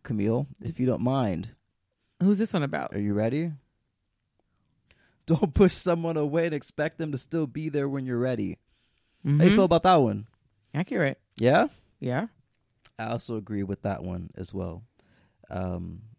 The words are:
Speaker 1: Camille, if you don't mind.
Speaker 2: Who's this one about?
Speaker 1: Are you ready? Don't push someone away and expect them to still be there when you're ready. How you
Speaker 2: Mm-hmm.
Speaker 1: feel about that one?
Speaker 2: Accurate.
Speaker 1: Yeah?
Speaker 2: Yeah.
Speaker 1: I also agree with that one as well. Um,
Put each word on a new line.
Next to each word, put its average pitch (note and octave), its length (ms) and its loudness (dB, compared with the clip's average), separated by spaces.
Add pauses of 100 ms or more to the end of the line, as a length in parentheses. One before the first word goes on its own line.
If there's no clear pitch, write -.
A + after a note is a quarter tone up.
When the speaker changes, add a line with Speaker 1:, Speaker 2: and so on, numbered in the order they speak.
Speaker 1:
Camille, A2+ 440 -2 (140)
if - 180 -8
you B2+ 60 0
don't B2 160 0
mind. A#2 480 0 (720)
Speaker 2:
Who's G3 160 4
this G#3+ 160 -2
one E3 100 0
about? D2 320 -4
Speaker 1:
Are G2+ 40 -4
you G2+ 140 0
ready? B2+ 380 -2 (1700)
Don't E3 280 2
push F#3+ 200 6
someone E3 440 -2
away D3+ 280 0
and E3 100 -2
expect D3+ 440 -6
them D#3 120 -4
to C#3 60 -2
still D#3+ 300 -2
be D#3 220 -6
there C#3+ 200 -2
when C#3 160 -4
you're B2+ 120 -2
ready. A#2+ 400 -2 (680)
How C#3+ 60 2
you C#3+ 80 4
Speaker 2:
Mm-hmm. F#3 160 8
Speaker 1:
feel G3 100 8
about E3 180 4
that F#3 120 6
one? A2 320 2 (460)
Speaker 2:
Accurate. D#3+ 460 -2 (160)
Speaker 1:
Yeah? D3 320 4 (320)
Speaker 2:
Yeah. C3 280 -4 (720)
Speaker 1:
I A2+ 100 -8
also A#2 280 -6
agree G#2 280 -4
with G2 180 -4
that G2 220 -4
one F2+ 320 -8
as - 180 -10
well. F2+ 300 -8 (640)
Um, F2 520 -6 (180)